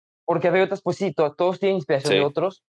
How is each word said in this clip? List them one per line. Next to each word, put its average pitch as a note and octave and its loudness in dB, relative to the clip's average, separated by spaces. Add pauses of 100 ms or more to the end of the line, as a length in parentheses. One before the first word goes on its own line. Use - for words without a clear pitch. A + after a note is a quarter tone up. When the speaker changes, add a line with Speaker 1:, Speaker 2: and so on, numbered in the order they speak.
(260)
Speaker 1:
Porque E3+ 0
había F#3 4
otras, F#3+ -6
pues F3 -2
sí, F#3+ -2
to-, D3 0
todos F3+ 0
tienen F#3+ 0
inspiración D3 -2
Speaker 2:
Sí. - 4
Speaker 1:
de C#3+ 2
otros, D#3 -4